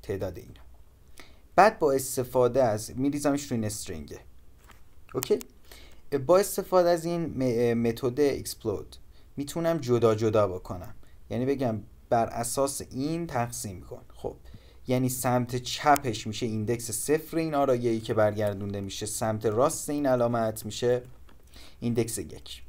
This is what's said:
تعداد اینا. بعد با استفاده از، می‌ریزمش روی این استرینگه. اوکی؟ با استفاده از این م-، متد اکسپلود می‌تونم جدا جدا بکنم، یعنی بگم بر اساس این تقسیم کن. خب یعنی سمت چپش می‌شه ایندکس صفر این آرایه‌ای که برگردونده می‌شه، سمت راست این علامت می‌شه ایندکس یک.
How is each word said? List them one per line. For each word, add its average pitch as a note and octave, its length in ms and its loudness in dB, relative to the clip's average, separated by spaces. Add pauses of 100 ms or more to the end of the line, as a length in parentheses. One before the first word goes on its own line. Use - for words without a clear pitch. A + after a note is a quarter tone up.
تعداد F#2+ 360 -6
اینا. - 240 -18 (920)
بعد G#3 240 6
با D3 120 4
استفاده B2+ 720 2
از، A2 320 0
می‌ریزمش C#3+ 560 0
روی B2+ 40 -2
این A2+ 100 -2
استرینگه. D#2+ 540 -10 (920)
اوکی؟ - 260 0 (840)
با F3 120 8
استفاده F#3+ 520 4
از E3 160 2
این E3+ 200 -2
م-، A#2 640 2
متد A#2+ 320 -2
اکسپلود - 760 -2 (420)
می‌تونم E3 400 0
جدا A#2+ 380 4
جدا G#2 320 4
بکنم، F2+ 480 -8 (340)
یعنی A#2 160 -2
بگم C3 360 0 (280)
بر A#2 160 4
اساس C#3 560 -2 (100)
این D#3+ 360 -4
تقسیم A#2+ 540 -6
کن. - 200 -14 (120)
خب - 220 -8 (520)
یعنی B2+ 220 2
سمت B2 460 2
چپش B2 720 2
می‌شه A2 180 -4
ایندکس A2 460 -2
صفر D#3 460 0
این D#3+ 160 -2
آرایه‌ای B2 460 2
که A2+ 140 -4
برگردونده G#2 680 0
می‌شه، G2 240 -6
سمت A2 400 -2
راست C3 440 2
این D3 160 -2
علامت A#2+ 600 0
می‌شه A#2+ 360 0 (800)
ایندکس A#2 380 -2
یک. - 520 -12